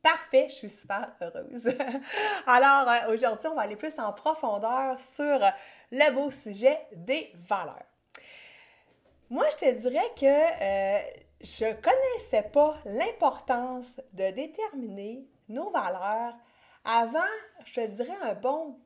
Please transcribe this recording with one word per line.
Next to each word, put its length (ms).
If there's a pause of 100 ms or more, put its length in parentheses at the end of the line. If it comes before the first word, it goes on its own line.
parfait, 460
je 60
suis 160
super 500
heureuse. 500 (380)
<laughs> 380
Alors, 420
euh, 260
aujourd'hui, 340
on 60
va 80
aller 140
plus 220
en 160
profondeur 840
sur 420 (520)
le 220
beau 160
sujet 480 (140)
des 400 (160)
valeurs. 340 (1500)
Moi, 220
je 60
te 160
dirais 440
que, 80
euh, 760 (400)
je 240
connaissais 840
pas 360
l'importance 1120 (160)
de 180
déterminer 960 (220)
nos 220
valeurs 680 (480)
avant, 340 (460)
je 100
te 140
dirais, 340
un 120
bon 520